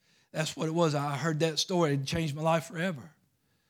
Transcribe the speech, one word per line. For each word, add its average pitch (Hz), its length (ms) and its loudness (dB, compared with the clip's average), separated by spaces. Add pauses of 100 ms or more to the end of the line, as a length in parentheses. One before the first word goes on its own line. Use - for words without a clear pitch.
(340)
That's 156 240 -4
what 165 100 0
it 160 60 -2
was. 160 220 4
I 143 200 -2
heard 156 240 0
that 156 200 0
story. 170 340 2
It 139 120 0
changed 160 300 -2
my 156 60 -8
life 160 240 2
forever. 160 480 -6 (560)